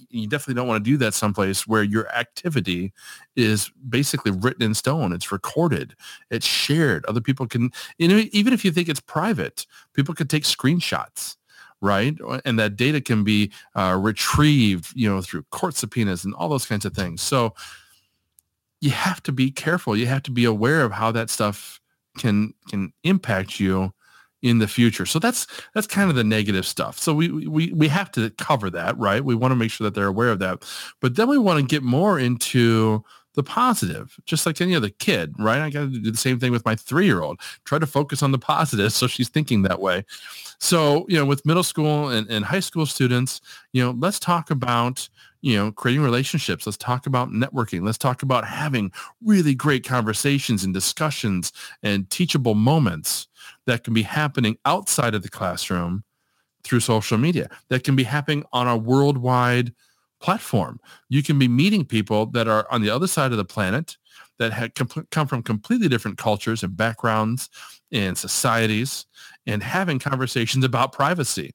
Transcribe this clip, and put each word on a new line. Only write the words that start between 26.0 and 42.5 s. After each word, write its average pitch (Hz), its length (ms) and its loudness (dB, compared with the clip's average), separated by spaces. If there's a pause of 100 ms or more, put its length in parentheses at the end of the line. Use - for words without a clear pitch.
of 147 60 2
the 120 80 4
negative 107 420 2
stuff. - 340 -6
So 160 140 0
we, 160 160 2
we, 156 440 -2
we 151 140 4
have 175 240 0
to 113 200 0
cover 110 400 -2
that, 85 260 -4
right? 107 260 0
We 127 120 0
wanna 127 200 2
make 113 160 0
sure - 140 -4
that 101 80 -2
they're 101 140 0
aware 110 240 2
of 98 80 0
that. 92 260 -4 (340)
But 123 160 0
then 233 140 2
we 285 80 4
wanna 180 260 4
get 135 200 0
more 156 360 4
into 113 840 2 (320)
the 143 80 0
positive, 220 720 -2 (100)
just - 200 -2
like 165 160 -2
any 180 140 2
other 107 140 0
kid, 90 500 -2
right? 110 200 2
I 156 100 -2
gotta 143 180 -4
do 113 240 -2
the 117 60 -4
same 127 220 0
thing 123 120 0
with 120 140 0
my 110 100 2
three-year-old. 107 640 0 (240)
Try 147 160 0
to 156 80 0
focus 143 340 -2
on 139 100 2
the 135 60 2
positive 123 560 0
so - 140 0
she's 120 220 -2
thinking 127 340 2
that 92 160 0
way. 95 260 0 (540)
So, 160 500 4
you 175 80 4
know, 143 80 4
with 139 200 0
middle 165 180 4
school 151 460 0
and, 110 200 -2
and 107 160 -2
high 185 140 0